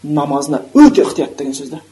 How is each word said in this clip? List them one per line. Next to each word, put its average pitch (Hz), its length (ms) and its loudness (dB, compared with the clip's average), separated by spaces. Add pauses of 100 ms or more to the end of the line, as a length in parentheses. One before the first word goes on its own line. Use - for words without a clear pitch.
намазына 147 580 -4 (120)
өте 277 300 6
ықтият - 340 -6
деген 135 160 -8
сөз 135 160 -14
да. 156 120 -14 (100)